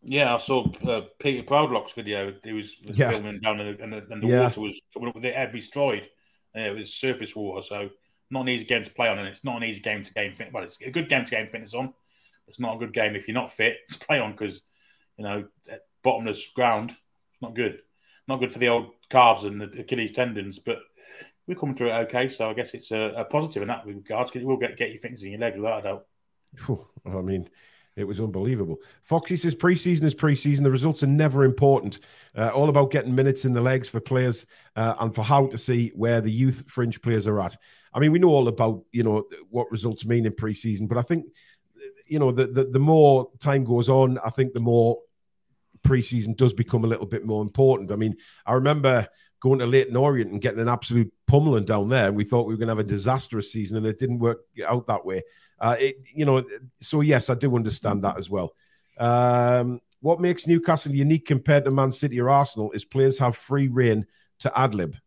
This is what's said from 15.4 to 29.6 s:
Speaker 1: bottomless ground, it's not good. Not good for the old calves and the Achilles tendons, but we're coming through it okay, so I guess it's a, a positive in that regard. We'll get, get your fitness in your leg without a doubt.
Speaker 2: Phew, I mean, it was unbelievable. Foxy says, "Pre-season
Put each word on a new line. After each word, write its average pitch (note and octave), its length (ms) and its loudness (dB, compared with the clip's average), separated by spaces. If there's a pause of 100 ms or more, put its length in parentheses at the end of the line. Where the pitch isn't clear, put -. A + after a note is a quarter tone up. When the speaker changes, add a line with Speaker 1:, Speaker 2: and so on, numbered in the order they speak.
Speaker 1:
bottomless A2+ 540 -2
ground, A2 380 0 (360)
it's - 120 -20
not A2+ 120 -14
good. A#2 260 -4 (480)
Not C3 120 -4
good B2+ 120 -4
for B2 80 -16
the A#2+ 100 4
old A#2 180 0 (220)
calves A2+ 340 6
and G#2 180 -8
the G#2 200 -14
Achilles A#2 300 -4
tendons, G#2 460 -6
but - 220 -8 (680)
we're F3+ 80 -8
coming C#3 200 -4
through A#2+ 140 0
it A2+ 180 -2
okay, B2 200 -2
so A2+ 220 -4
I A2 40 -6
guess A#2 200 -8
it's - 180 -12
a, A2 240 -2
a A2+ 100 -6
positive D3+ 360 -2
in G2+ 80 -6
that B2 160 -8
regard. G#2 500 -6
We'll B2+ 220 -2
get, A#2+ 200 -6
get A2+ 140 -4
your A2+ 80 -16
fitness A#2+ 240 -14
in G2 80 -12
your G#2 80 -12
leg A2+ 160 -4
without G#2+ 240 -4
a G2 40 -14
doubt. G2 240 -8 (500)
Speaker 2:
Phew, - 300 -8 (180)
I F#2 160 -8
mean, F#2 280 -6 (480)
it G#2 80 -6
was G2 160 -6
unbelievable. G2 560 -4 (260)
Foxy E3 320 -2
says, E3+ 180 -2
"Pre-season F3 540 2